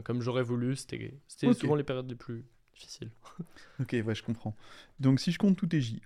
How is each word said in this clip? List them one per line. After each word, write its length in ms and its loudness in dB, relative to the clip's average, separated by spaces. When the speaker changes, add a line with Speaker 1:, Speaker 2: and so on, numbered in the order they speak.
Speaker 1:
comme 160 -2
j'aurais 220 0
voulu. 340 -2
C'était, 380 -10
c'était 180 0
Speaker 2:
Ok. 100 8
Speaker 1:
souvent 200 2
les 60 0
périodes 280 -4
les 40 -8
plus 300 -10
difficiles. 360 -16
<laughs> 420 -12
Speaker 2:
Ok, 120 -6
ouais, 100 0
je 100 -6
comprends. 300 -6
Donc, 200 6
si 120 -2
je 60 -6
compte 180 6
tous 120 -2
tes 120 2
J, 260 -4